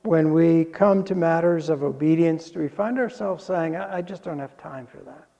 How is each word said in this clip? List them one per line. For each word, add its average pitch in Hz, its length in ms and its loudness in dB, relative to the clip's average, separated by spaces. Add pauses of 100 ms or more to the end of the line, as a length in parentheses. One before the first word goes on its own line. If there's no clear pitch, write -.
when 160 300 2
we 165 320 4
come 196 400 2
to 190 100 -4
matters 165 540 0
of 147 140 -2
obedience 160 680 0
do 175 100 -10
we 147 80 -2
find 220 300 -4
ourselves 208 460 -4
saying, 165 320 -2
"I, 190 220 -8
I 180 40 -6
just 180 200 -14
don't 156 180 -8
have 139 180 -14
time 131 280 -16
for - 120 -20
that"? - 300 -20 (120)